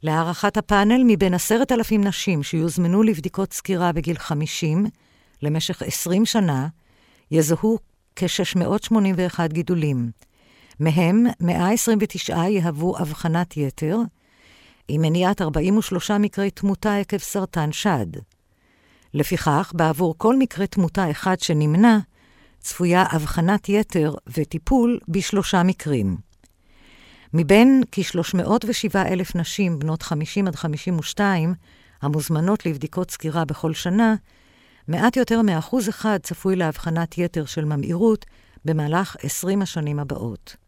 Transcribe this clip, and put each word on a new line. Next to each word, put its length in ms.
להערכת 540
הפאנל, 500
מבין 260
עשרת 380
אלפים 320
נשים 400
שיוזמנו 600
לבדיקות 500
סקירה 380
בגיל 260
חמישים 680
למשך 400
עשרים 440
שנה, 420
יזוהו 480
כשש 400
מאות 280
שמונים 340
ואחד 360
גידולים. 580
מהם 460
מאה 320
עשרים 300
ותשעה 480
יהוו 480
אבחנת 600
יתר, 400
עם 140
מניעת 400
ארבעים 360
ושלושה 400
מקרי 340
תמותה 440
עקב 220
סרטן 540
שד. 360
לפיכך, 640
בעבור 420
כל 200
מקרה 300
תמותה 440
אחד 280
שנמנע, 580
צפויה 480
הבחנת 600
יתר 440
וטיפול 800
בשלושה 560
מקרים. 540
מבין 580
כשלוש 420
מאות 340
ושבעה 400
אלף 280
נשים 440
בנות 220
חמישים 460
עד 80
חמישים 440
ושתיים 540
המוזמנות 640
לבדיקות 460
סקירה 340
בכל 280
שנה, 420
מעט 300
יותר 240
מאחוז 480
אחד 340
צפוי 320
להבחנת 600
יתר 280
של 200
ממאירות 600
במהלך 560
עשרים 400
השנים 380
הבאות. 560